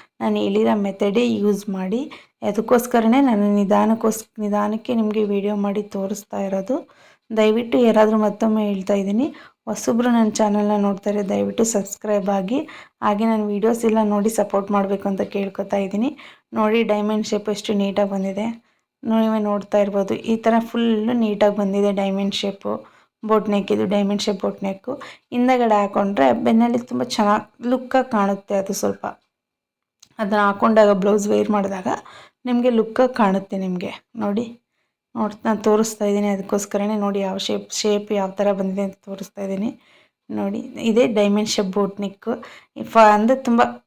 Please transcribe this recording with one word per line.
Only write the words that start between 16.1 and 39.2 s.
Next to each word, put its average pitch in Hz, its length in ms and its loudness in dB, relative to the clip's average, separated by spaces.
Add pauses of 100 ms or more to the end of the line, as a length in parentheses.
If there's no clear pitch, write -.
ನೋಡಿ 220 200 2 (140)
ಡೈಮಂಡ್ 214 380 -2
ಶೇಪ್ 208 240 -4
ಎಷ್ಟು 208 280 -4
ನೀಟಾಗಿ 196 320 0
ಬಂದಿದೆ, 196 320 -4 (560)
ನೀವೇ 220 380 0 (100)
ನೋಡ್ತಾ 202 340 0
ಇರ್ಬೋದು. 196 300 -2 (180)
ಈ - 20 0 (100)
ಥರ 226 100 2 (160)
ಫುಲ್ಲು 233 440 0 (100)
ನೀಟಾಗಿ 208 380 2
ಬಂದಿದೆ 202 300 0 (100)
ಡೈಮಂಡ್ 196 380 -2
ಶೇಪು, 202 320 -6 (580)
ಬೋಟ್ 214 240 2
ನೆಕ್ 196 200 -2
ಇದು 214 100 0 (120)
ಡೈಮಂಡ್ 202 280 0
ಶೇಪ್ 202 200 -2
ಬೋಟ್ 202 220 -4
ನೆಕ್ಕು. 196 260 -8 (420)
ಹಿಂದಗಡೆ 247 480 4
ಹಾಕ್ಕೊಂಡ್ರೆ 202 440 0 (200)
ಬೆನ್ನಲ್ಲಿ 233 340 4 (100)
ತುಂಬ 247 120 -4 (140)
ಚೆನ್ನಾಗಿ 214 300 2 (260)
ಲುಕ್ಕಾಗಿ 254 440 0
ಕಾಣುತ್ತೆ. 196 460 -2
ಅದು 202 200 -6
ಸ್ವಲ್ಪ 104 220 -4 (1160)
ಅದನ್ನ 208 240 0
ಹಾಕ್ಕೊಂಡಾಗ 208 460 6 (100)
ಬ್ಲೌಸ್ 202 300 2
ವೇರ್ 208 240 2
ಮಾಡಿದಾಗ 190 320 -4 (600)
ನಿಮಗೆ 240 300 2
ಲುಕ್ಕಾಗಿ 240 420 2
ಕಾಣುತ್ತೆ 196 460 0
ನಿಮಗೆ. 180 260 -6 (320)
ನೋಡಿ, 208 200 -2 (760)
ನೋಡ್-, 214 280 -4
ನಾನು 214 220 0
ತೋರಿಸ್ತಾ 214 420 2
ಇದ್ದೀನಿ 208 240 0
ಅದಕ್ಕೋಸ್ಕರನೇ. 202 600 -2 (100)
ನೋಡಿ 202 220 -2
ಯಾವ 190 200 -4
ಶೇಪ್, 202 200 -4 (140)
ಶೇಪ್ 208 380 -2
ಯಾವ 190 100 -2 (120)
ಥರ 202 80 2 (100)
ಬಂದಿದೆ 190 300 -4
ಅಂತ 185 80 -14 (120)
ತೋರಿಸ್ತಾ 196 380 -14